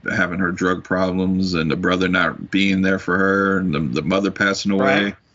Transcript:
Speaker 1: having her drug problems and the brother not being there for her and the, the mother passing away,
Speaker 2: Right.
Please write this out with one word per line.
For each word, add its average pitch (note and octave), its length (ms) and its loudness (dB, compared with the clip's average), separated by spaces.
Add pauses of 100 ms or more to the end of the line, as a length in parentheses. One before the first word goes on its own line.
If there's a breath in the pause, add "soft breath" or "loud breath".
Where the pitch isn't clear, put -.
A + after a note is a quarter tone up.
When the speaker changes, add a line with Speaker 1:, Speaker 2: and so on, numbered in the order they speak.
Speaker 1:
having F2+ 300 -2
her F2+ 140 0
drug F2+ 320 -2
problems F#2 680 0
and D#2+ 160 0
the - 60 0
brother F2+ 320 0
not F2+ 420 -2
being G2 320 2
there F#2+ 180 2
for F2+ 180 -2
her G2 400 2
and F#2 160 0
the, C#2+ 60 0
the D2+ 240 -2
mother F#2+ 280 0
passing G2 400 0
away, C3+ 340 2
Speaker 2:
Right. G2+ 100 -6 (200 soft breath)